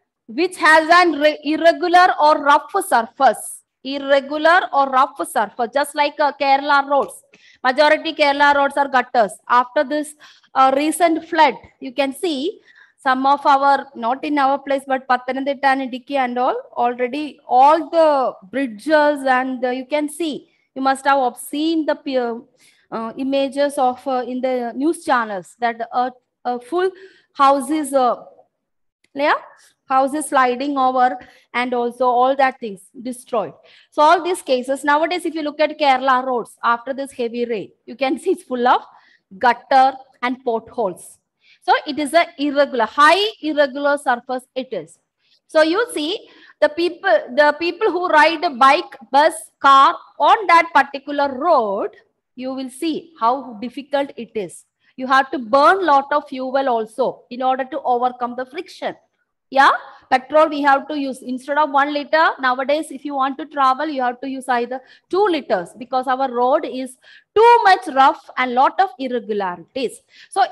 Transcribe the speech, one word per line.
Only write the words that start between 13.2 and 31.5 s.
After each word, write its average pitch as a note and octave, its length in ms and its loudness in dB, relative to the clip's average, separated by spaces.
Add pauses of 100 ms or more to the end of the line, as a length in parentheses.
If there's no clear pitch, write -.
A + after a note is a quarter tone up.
of C#4 200 2
our, C#4 500 2
not A#3 300 -6
in D4 120 -2
our C#4 220 0
place, C#4 280 -4
but B3+ 200 -4
Pathanamthitta C4 560 -4
and C4+ 180 2
Idukki B3+ 340 -10
and B3 220 -2
all, D#4+ 220 -2 (140)
already B3 760 -4
all C#4 420 4
the D4 440 2 (160)
bridges C#4 760 0
and, B3+ 380 -2
uh, B3 60 -2
you B3+ 160 -6
can D4 240 -4
see, D4 400 -8 (260)
you C4 60 -8
must C4+ 240 -2
have C4+ 320 0
seen D#4 480 -4
the D4 100 -2
pi-, B3 500 -6 (460)
uh, A3+ 260 -10
images C#4 600 -2
of, B3 300 -2
uh, B3+ 200 -4
in B3+ 140 -8
the B3 340 -4
news D#4+ 300 -4
channels A3 540 -4
that, A#3 340 -6
uh, B3+ 160 -2 (340)
uh, B3 160 -6
full F4+ 300 -4 (440)
houses, C#4 600 0
uh, B3 300 0 (880)
yeah, D4+ 220 0 (520)
houses C4+ 420 0
sliding C4+ 480 0
over B3+ 400 0 (360)